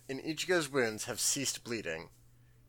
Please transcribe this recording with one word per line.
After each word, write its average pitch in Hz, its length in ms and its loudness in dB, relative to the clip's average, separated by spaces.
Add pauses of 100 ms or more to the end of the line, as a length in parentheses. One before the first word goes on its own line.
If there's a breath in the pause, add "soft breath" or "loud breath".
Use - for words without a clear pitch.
and 135 160 -4
Ichigo's 156 480 2
wounds 113 340 2
have 113 140 -4
ceased - 460 0
bleeding. 85 420 -4 (600)